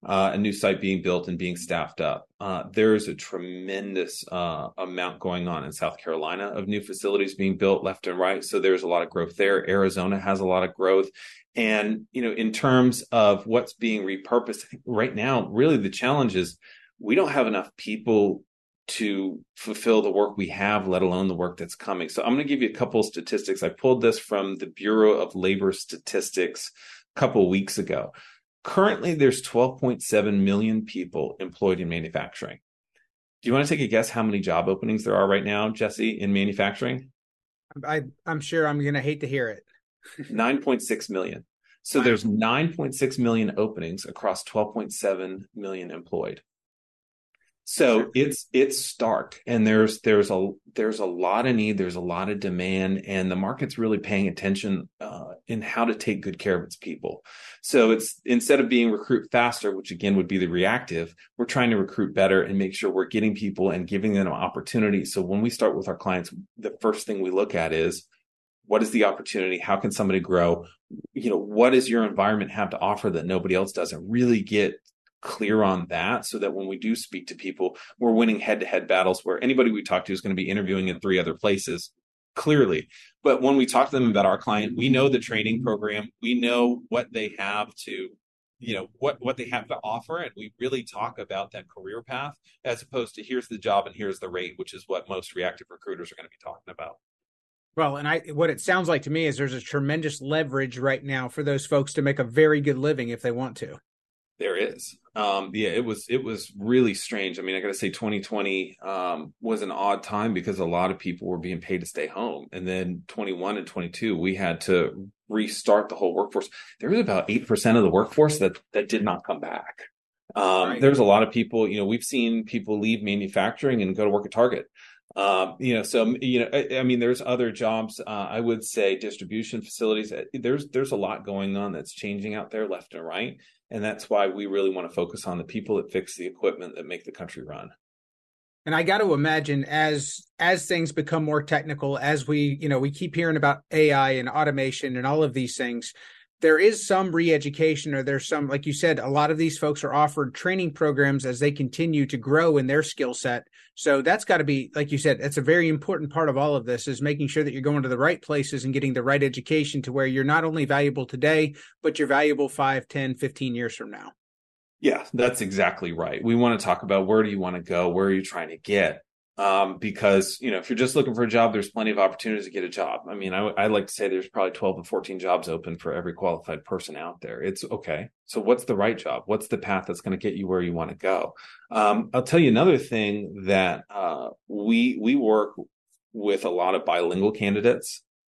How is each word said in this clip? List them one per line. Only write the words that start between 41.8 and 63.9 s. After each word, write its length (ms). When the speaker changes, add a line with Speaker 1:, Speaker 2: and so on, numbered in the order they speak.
Speaker 1:
So 180
Speaker 2:
Wow. 60
Speaker 1:
there's 180
nine 500
point 220
six 220
million 380
openings 480
across 380
twelve 320
point 180
seven 600
million 380
employed. 500
So 300
Speaker 2:
Sure. 140
Speaker 1:
it's, 400
it's 280
stark, 640
and 200
there's, 340
there's 300
a, 220
there's 260
a 40
lot 400
of 100
need, 220
there's 200
a 40
lot 300
of 100
demand, 640
and 240
the 60
market's 400
really 220
paying 280
attention, 640
uh, 340
in 120
how 240
to 100
take 280
good 160
care 180
of 80
its 120
people. 460
So 300
it's, 340
instead 360
of 100
being 200
recruit 400
faster, 460
which 140
again 260
would 120
be 100
the 80
reactive, 680
we're 80
trying 240
to 80
recruit 380
better 280
and 140
make 180
sure 160
we're 140
getting 300
people 340
and 180
giving 280